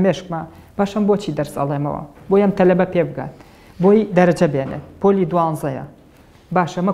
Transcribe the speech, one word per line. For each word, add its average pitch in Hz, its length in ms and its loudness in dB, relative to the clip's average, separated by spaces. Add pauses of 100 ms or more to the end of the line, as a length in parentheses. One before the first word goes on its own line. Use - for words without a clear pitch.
مێشکمە، 170 360 -4 (360)
باشم 202 320 -2
بۆچی 196 280 0
دەرس 147 240 -4
ئەڵێمەوە؟ 143 420 -4 (260)
بۆی 196 140 4
ئەم 196 160 2
تەلەبە 180 340 4
پێ 175 160 2
بگات، 139 240 -12 (480)
بۆی 202 180 6 (180)
دەرەجە 175 360 4
بێنێت، 135 300 -6 (180)
پۆلی 196 300 2
دوانزەیە. 156 540 -4 (680)
باشە، 180 320 0
مە 196 60 0